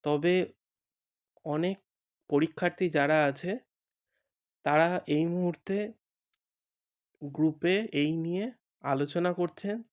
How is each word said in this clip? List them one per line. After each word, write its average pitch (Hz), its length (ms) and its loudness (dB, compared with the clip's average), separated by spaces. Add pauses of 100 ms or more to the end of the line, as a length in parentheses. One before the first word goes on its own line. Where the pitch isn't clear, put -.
তবে 151 300 2 (1120)
অনেক 165 320 -2 (520)
পরীক্ষার্থী 160 600 0
যারা 151 360 2
আছে, 143 260 -2 (1120)
তারা 165 420 2
এই 151 180 2
মুহূর্তে 180 520 -2 (1400)
গ্রুপে 156 540 0 (160)
এই 147 260 0
নিয়ে 175 280 -2 (380)
আলোচনা 143 500 0
করছেন 180 420 -4 (180)